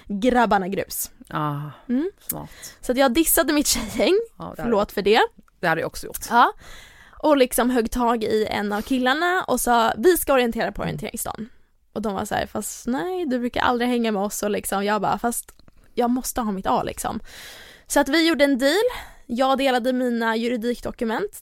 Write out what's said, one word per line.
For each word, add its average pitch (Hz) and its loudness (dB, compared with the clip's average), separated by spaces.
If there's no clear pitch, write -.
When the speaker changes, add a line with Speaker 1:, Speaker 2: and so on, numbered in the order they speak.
Speaker 1:
grabbarna 208 2
grus. - -6
Speaker 2:
Ah, 151 -4
Speaker 1:
Mm. 277 0
Speaker 2:
smart. - -8
Speaker 1:
Så - -2
att 240 -2
jag 269 6
dissade 311 2
mitt 294 2
tjejgäng, 226 0
Speaker 2:
Ja, 170 -12
det - -
hade - -12
Speaker 1:
förlåt 208 0
Speaker 2:
jag. - -16
Speaker 1:
för 202 -2
det. 208 6
Speaker 2:
Det 185 -2
hade 160 2
jag 123 -4
också - -12
gjort. - -12
Speaker 1:
Ja. 240 6
Och 294 4
liksom 254 2
högg 233 0
tag 233 0
i 214 0
en 202 -4
av 208 -4
killarna 302 0
och 247 0
sa, 233 2
"Vi 330 6
ska - 0
orientera 226 0
på 208 -8
orienteringsdagen." 170 -8
Och 208 -6
de 208 -4
var 190 -4
så 190 -6
här, 185 -2
"Fast - -10
nej, 349 -4
du 247 0
brukar 240 -2
aldrig 247 2
hänga 233 0
med 196 0
oss." 208 -4
Och 214 0
liksom, 196 -2
jag 208 0
bara, - 0
"Fast - -4
jag 240 2
måste 254 -4
ha 214 -2
mitt 190 -6
A, 240 2
liksom." - -6
Så - 2
att 277 2
vi 320 4
gjorde 285 4
en 277 4
deal. 277 4
Jag 262 0
delade 254 2
mina 233 0
juridikdokument 233 -4